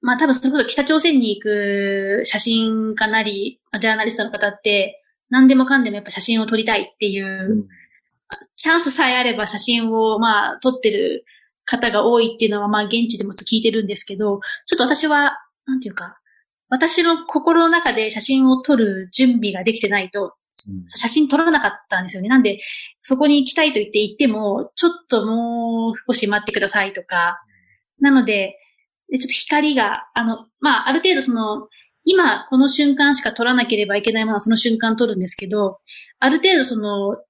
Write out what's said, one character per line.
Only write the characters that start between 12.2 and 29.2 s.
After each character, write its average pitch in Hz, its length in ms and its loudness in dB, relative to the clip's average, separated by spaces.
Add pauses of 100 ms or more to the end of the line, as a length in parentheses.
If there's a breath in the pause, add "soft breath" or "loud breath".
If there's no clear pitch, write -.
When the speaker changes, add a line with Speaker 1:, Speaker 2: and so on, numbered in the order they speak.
Speaker 1:
い 226 160 0
っ - 20 -20
て 226 60 0
い 214 40 2
う 208 40 0
の 208 100 -4
は、 208 60 -2
ま 208 140 0
あ、 - 20 -2
現 226 240 0
地 233 100 -2
で 202 60 -4
も 196 80 -10
聞 - 240 -4
い 220 60 0
て 226 100 2
る 220 100 -2
ん 196 60 -6
で 202 80 -6
す - 80 -10
け 202 100 -12
ど、 202 240 -2 (280 loud breath)
ち - 80 -2
ょ - 20 -4
っ - 20 -6
と 240 60 2
私 294 240 0
は、 285 280 2 (300)
な 262 80 -2
ん 262 60 -2
て 220 80 -10
い - 20 -10
う 180 60 -18
か、 - 240 -14 (480)
私 330 340 2
の 330 240 0
心 330 360 2
の 330 80 4
中 330 220 0
で 220 180 -2
写 214 100 -8
真 262 260 2
を 254 160 4
撮 285 140 2
る 196 360 0
準 247 260 4
備 208 120 -2
が 185 140 -8
で 226 80 2
き 226 80 -6
て 208 80 -2
な 196 120 0
い 185 120 -10
と、 190 220 -6 (340)
Speaker 2:
う - 20 -14
ん。 92 160 -12
Speaker 1:
写 - 220 -4
真 302 180 4
撮 277 120 2
ら 330 120 2
な 302 100 2
か 208 80 -2
っ 202 40 -2 (180)
た 185 100 -2
ん 185 40 -6
で 185 60 -12
す 196 60 -14
よ 185 60 -8
ね。 202 60 -4
な 262 100 6
ん 240 60 6
で、 202 160 -2 (400 loud breath)
そ - 160 -2
こ 294 100 2
に 285 160 6
行 262 80 -2
き - 60 -6
た 320 80 2
い 294 80 0
と 208 80 0
言 208 80 -4
っ - 20 -18
て 214 80 0
行 208 140 -2
っ - 40 -20
て 277 120 2
も、 214 480 -2
ち - 80 -2
ょ 339 60 4
っ - 0 - (200)
と 214 160 0
も 233 640 -2
う - 60 -6
少 - 160 -6
し 208 160 0
待 208 120 0
っ 208 60 -16
て 208 60 -8
く - 80 -2
だ 196 80 -2
さ 202 160 -2
い 196 80 -8
と 190 100 -12
か。 175 380 -4 (600)
な 277 100 4
の 262 140 6
で、 202 340 -2 (500 soft breath)
で、 262 100 -4
ち 254 60 -4